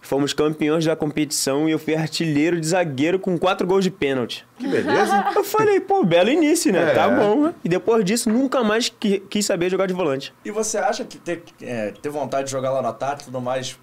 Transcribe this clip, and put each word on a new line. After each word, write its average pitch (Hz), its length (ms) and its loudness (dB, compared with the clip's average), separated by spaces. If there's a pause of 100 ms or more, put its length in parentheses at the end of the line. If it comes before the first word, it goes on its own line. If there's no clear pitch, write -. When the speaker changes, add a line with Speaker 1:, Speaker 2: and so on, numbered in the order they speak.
Speaker 1:
fomos 139 340 -2
campeões 156 500 0
da 160 100 2
competição 151 720 -2
e 160 60 2
eu 156 60 0
fui 156 160 -2
artilheiro 160 680 0
de 156 60 -4
zagueiro 165 520 0
com 185 200 -2
quatro 190 280 0
gols 196 160 2
de 185 80 0
pênalti. 135 560 -4 (120)
Speaker 2:
Que 254 100 -6
beleza. 381 680 2
Speaker 1:
Eu 415 80 2
falei, 427 380 2
"Pô, 392 240 2
belo 180 240 4
início, 311 440 2
né? 160 180 2
Speaker 2:
É. 131 40 4
Speaker 1:
Tá 165 140 4
bom, 226 380 4
né?" - 80 -2 (100)
E - 60 -2
depois 214 340 2
disso, 220 260 0
nunca 254 320 2
mais 220 280 0
qui-, 196 300 0 (100)
quis 208 160 -2
saber 180 240 0
jogar 190 160 0
de 185 80 -2
volante. 143 380 -2 (120)
Speaker 3:
E 208 60 -8
você 214 260 -4
acha 214 300 -2
que - 120 -18
ter, 170 240 -8 (200)
é, 110 280 -6
ter 143 200 -10
vontade 135 340 -4
de 131 80 -8
jogar 131 180 -2
lá 135 120 -2
no 120 60 -2
ataque 139 340 -6
e - 20 -18
tudo 127 160 -10
mais 127 420 -6